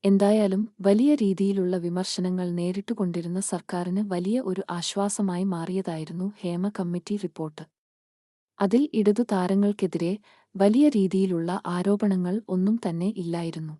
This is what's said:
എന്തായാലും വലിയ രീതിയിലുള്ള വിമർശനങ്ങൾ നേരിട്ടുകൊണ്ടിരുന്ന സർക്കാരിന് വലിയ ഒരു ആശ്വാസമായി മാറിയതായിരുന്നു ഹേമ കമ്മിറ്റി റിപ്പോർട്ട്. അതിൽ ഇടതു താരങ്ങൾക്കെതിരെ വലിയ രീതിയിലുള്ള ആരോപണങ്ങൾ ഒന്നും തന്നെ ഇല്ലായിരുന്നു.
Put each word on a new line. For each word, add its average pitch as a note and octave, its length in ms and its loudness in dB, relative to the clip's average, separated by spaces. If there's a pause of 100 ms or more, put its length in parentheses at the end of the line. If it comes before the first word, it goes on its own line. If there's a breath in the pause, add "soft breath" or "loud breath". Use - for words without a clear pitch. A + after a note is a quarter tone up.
എന്തായാലും G3+ 580 4 (200)
വലിയ G#3+ 340 4
രീതിയിലുള്ള G3 600 0
വിമർശനങ്ങൾ F3+ 760 -2
നേരിട്ടുകൊണ്ടിരുന്ന F3+ 880 -4
സർക്കാരിന് F3+ 680 -4
വലിയ F#3+ 320 -2
ഒരു F#3 300 -4
ആശ്വാസമായി F#3+ 720 -2
മാറിയതായിരുന്നു F3 840 -4 (100)
ഹേമ F3+ 320 -4
കമ്മിറ്റി F3 460 -4
റിപ്പോർട്ട്. D#3+ 480 -8 (960)
അതിൽ G3+ 240 4 (100)
ഇടതു G#3 300 4
താരങ്ങൾക്കെതിരെ F#3+ 920 0 (420 soft breath)
വലിയ G#3+ 340 6
രീതിയിലുള്ള F#3+ 640 2 (140)
ആരോപണങ്ങൾ F#3 720 0 (140)
ഒന്നും F#3+ 280 2
തന്നെ F3+ 400 -2
ഇല്ലായിരുന്നു. E3 640 -6